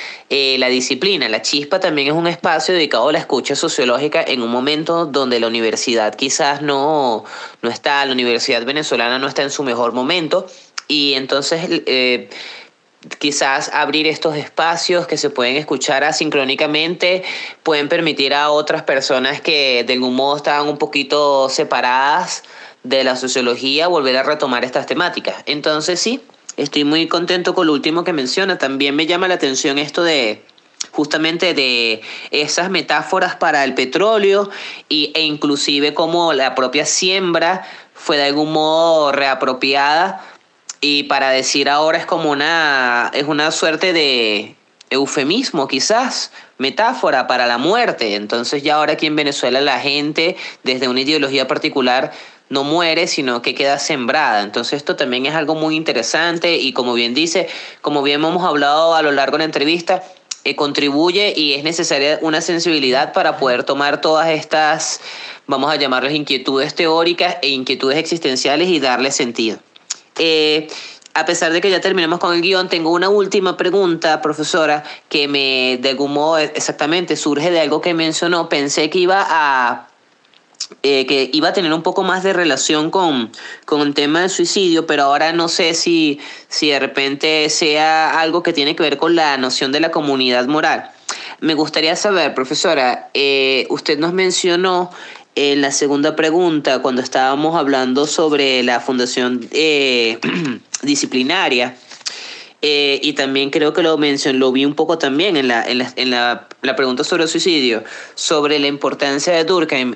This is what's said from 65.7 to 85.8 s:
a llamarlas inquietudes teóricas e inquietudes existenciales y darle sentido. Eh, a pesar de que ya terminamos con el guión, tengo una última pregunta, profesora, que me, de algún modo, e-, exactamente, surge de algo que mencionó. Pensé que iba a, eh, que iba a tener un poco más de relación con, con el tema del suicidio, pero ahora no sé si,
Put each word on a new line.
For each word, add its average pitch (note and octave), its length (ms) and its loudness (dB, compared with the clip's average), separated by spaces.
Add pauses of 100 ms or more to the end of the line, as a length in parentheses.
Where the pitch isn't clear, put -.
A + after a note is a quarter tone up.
a D3+ 60 0
llamarlas C3 340 0
inquietudes C#3 640 -2
teóricas E3+ 640 2
e C#3 60 -2
inquietudes C3 500 -2
existenciales D#3+ 720 0
y E3 140 2
darle C3 300 0
sentido. A#2 480 -2 (600)
Eh, D#3 480 2 (480)
a D#3 100 0
pesar F3 280 0
de F3 80 2
que G3+ 80 2
ya F3+ 100 2
terminamos F3 400 0
con F3 160 0
el E3+ 60 2
guión, F#3 280 0
tengo E3 220 0
una F3+ 180 2
última F#3+ 460 2
pregunta, E3+ 640 0
profesora, D3+ 640 0 (260)
que D3 180 0
me, C3 540 0
de C3 80 0
algún C#3 240 -2
modo, D#3 260 2
e-, D3+ 160 -2
exactamente, D#3+ 600 -2
surge D3 360 0
de E3+ 80 2
algo D3+ 220 0
que F3 120 0
mencionó. E3 560 0
Pensé D3+ 400 0
que F3+ 100 -2
iba F#3 280 2
a, C3+ 600 0 (920)
eh, C3+ 240 2
que C3 260 0
iba D#3 180 2
a - 40 0
tener F3 180 0
un E3 120 -2
poco F#3 180 0
más F#3 220 0
de F#3+ 100 2
relación D#3 560 2
con, D3+ 420 0 (340)
con D3 160 0
el C#3+ 120 0
tema D3 280 2
del F#3 100 2
suicidio, F3 560 2
pero D3 160 2
ahora D3 300 2
no E3+ 160 0
sé E3 260 0
si, D#3+ 440 2 (280)